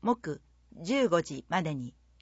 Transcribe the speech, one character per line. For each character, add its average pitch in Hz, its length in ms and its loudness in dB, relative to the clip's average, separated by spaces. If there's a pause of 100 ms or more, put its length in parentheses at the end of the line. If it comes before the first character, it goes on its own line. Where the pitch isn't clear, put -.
木 202 380 -2 (420)
十 240 260 2
五 170 140 4
時 135 260 -10
ま 180 140 0
で 156 120 -2
に 123 200 -8 (280)